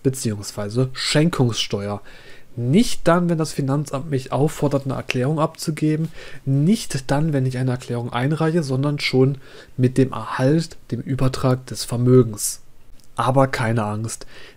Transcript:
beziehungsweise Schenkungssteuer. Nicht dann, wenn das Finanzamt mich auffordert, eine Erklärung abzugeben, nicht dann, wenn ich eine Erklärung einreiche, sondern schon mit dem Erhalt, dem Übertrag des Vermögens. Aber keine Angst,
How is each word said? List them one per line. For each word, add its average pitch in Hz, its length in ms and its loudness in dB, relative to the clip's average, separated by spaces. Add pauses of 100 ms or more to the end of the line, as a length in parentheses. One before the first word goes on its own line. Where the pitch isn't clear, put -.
beziehungsweise 110 880 -2
Schenkungssteuer. 113 1080 0 (540)
Nicht 135 500 4
dann, 170 240 4
wenn 165 80 2
das 160 140 -2
Finanzamt 143 580 -2
mich 131 220 -2
auffordert, 143 520 0
eine - 100 -4
Erklärung 127 440 -2
abzugeben, 156 720 -2 (360)
nicht 143 640 0
dann, 156 240 2
wenn 131 140 2
ich 127 100 -4
eine 127 140 0
Erklärung 120 420 -4
einreiche, 156 520 0
sondern 139 340 0
schon 131 400 2 (380)
mit 127 200 2
dem 127 160 4
Erhalt, 135 640 0 (140)
dem 117 100 -2
Übertrag 131 640 0
des - 180 -8
Vermögens. 123 760 4 (540)
Aber 131 320 4
keine 117 380 -2
Angst, 107 420 -6 (300)